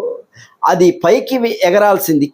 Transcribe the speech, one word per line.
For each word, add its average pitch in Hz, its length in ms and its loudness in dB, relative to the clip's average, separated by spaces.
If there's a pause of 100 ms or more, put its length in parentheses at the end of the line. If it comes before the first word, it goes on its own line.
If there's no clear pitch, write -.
(720)
అది 180 160 4 (160)
పైకి 254 400 0
వె-, 226 200 -2
ఎగరాల్సింది 180 720 0